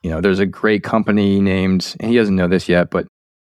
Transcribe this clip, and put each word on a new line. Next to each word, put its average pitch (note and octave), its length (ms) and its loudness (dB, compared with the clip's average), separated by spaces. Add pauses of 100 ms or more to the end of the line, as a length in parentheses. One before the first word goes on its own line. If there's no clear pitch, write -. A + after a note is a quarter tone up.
you F2 80 -6
know, D#2+ 120 -4
there's F#2+ 180 2
a G2+ 80 2
great G#2+ 340 -2
company G#2 580 0
named, F#2+ 600 0
and A2 100 -6
he A#2+ 80 4
doesn't G#2 180 2
know F2+ 120 0
this F2+ 200 0
yet, F2 220 2
but - 160 -4 (380)